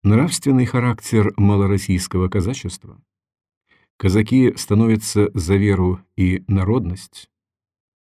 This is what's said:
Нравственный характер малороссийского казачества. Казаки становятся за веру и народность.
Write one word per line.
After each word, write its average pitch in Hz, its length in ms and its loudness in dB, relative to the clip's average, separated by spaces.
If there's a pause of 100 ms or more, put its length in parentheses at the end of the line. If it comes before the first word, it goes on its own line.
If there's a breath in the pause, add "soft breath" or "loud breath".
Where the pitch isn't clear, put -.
Нравственный 127 600 2
характер 113 680 -2
малороссийского 98 920 0
казачества. 98 720 -6 (960)
Казаки 110 600 2
становятся 107 760 0
за 95 220 0
веру 92 420 0 (160)
и 92 320 -2
народность. 95 840 -4 (880)